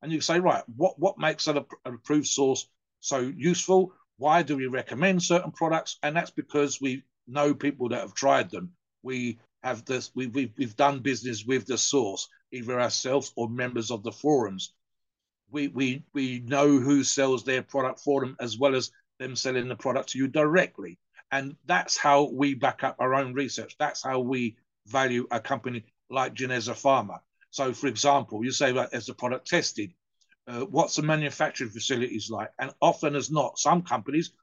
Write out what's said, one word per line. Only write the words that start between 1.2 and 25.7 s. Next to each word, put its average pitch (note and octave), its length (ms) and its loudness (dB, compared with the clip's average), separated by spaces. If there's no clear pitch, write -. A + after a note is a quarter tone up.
an D3 100 2
app-, B2+ 140 -6
an B2 100 -10
approved D3 320 0
source C3+ 420 2
so C3+ 200 -2
useful? F3 760 2
Why D3 260 4
do D3 140 -2
we C3 100 -2
recommend C3+ 560 0
certain F3 280 2
products?" D#3+ 520 -2
And D3+ 120 0
that's E3 140 -2
because C#3+ 500 -2
we C3+ 240 -4
know D3 280 2
people C3 340 -2
that A#2+ 120 -2
have G2+ 120 -10
tried C3+ 380 2
them. F2+ 220 -10
We B2 380 -4
have A#2 220 -6
this, B2 300 -4
we, B2+ 120 -4
we've, A#2 300 -4
we've A#2 180 -4
done C#3+ 240 4
business A#2 460 -4
with B2+ 200 0
the B2 120 -4
source, - 500 0
either B2 280 -6
ourselves B2+ 560 0
or A#2 140 -2
members B2 420 -4
of G#2+ 120 -6
the A2 80 -6
forums. A2 640 0
We, C#3+ 200 -4
we, C3 340 -2
we B2+ 320 -4
know C#3+ 340 6
who C#3 240 4
sells C3 400 2
their C3 200 0
product C3 380 -2
for C#3 200 2
them, C3 180 -6
as A2+ 180 -6
well C3+ 180 2
as B2 160 -2
them C3 160 -8
selling B2+ 320 -2
the A#2+ 80 -6
product B2+ 340 -4
to - 80 -8
you C3+ 100 0
directly. D3+ 720 0
And C3+ 240 -4
that's - 320 0
how C#3+ 340 6
we C#3 220 2
back B2+ 300 -2
up C3 160 -2
our B2+ 140 2
own C3 200 0
research. B2 440 -6
That's - 260 -4
how C3 160 -2
we B2 360 -2
value B2 460 0
a A#2 80 0
company A#2+ 440 -6